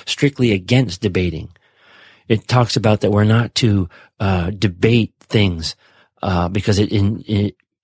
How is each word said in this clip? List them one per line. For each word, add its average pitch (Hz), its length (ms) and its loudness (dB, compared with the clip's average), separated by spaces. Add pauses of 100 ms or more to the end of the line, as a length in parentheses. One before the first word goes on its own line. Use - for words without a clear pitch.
strictly 131 460 0
against 110 500 0
debating. 90 480 -2 (800)
It 107 200 -2
talks 120 300 2
about 107 240 2
that 98 100 0
we're 104 120 4
not 110 320 2
to, 101 340 0 (300)
uh, 95 320 -2
debate 104 680 0
things, 87 560 -2 (460)
uh, 87 280 -2
because 98 280 -2
it, 101 140 0
in, 101 340 -2
it, 104 300 -2 (280)